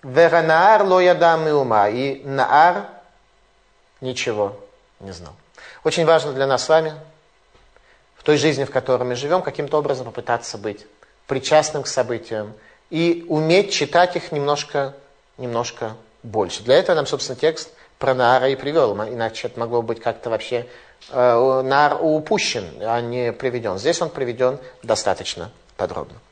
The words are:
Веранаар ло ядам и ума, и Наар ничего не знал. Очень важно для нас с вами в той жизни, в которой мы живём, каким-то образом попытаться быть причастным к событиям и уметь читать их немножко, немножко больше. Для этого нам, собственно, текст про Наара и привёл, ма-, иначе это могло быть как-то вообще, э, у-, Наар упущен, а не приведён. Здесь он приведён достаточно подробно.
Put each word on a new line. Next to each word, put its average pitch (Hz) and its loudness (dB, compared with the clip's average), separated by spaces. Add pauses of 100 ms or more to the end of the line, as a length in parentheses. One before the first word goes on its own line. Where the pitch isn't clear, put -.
Веранаар 165 6
ло 185 4
ядам 165 4
и - 2
ума, 117 4
и 131 -4
Наар 151 4 (1120)
ничего 110 -4 (420)
не 98 -16
знал. 82 -18 (500)
Очень 160 0
важно 151 2
для 135 0
нас 135 0
с - -14
вами 160 2 (1200)
в - -20
той 151 4
жизни, 139 0
в 127 -12
которой 123 0
мы 123 -4
живём, 147 -2
каким-то 147 -4
образом 135 -4
попытаться 117 -8
быть 104 -10 (400)
причастным 147 0
к - -8
событиям 113 -6 (360)
и 170 0
уметь 170 2
читать 170 0
их - -8
немножко, 143 -4 (440)
немножко 117 -6 (260)
больше. 104 -4
Для 127 4
этого 180 2
нам, 143 -2
собственно, 135 -8
текст 160 -2 (280)
про 131 0
Наара 127 4
и 135 0
привёл, 139 0
ма-, 107 -6
иначе 117 -6
это 117 -8
могло 117 -2
быть 113 -6
как-то 117 -6
вообще, 117 -4 (440)
э, 123 4
у-, 131 2
Наар 139 2
упущен, 156 -2 (120)
а 113 -2
не 120 -4
приведён. 113 -4
Здесь 151 0
он 160 -4
приведён 127 -2 (240)
достаточно 101 -4 (240)
подробно. 87 -8 (140)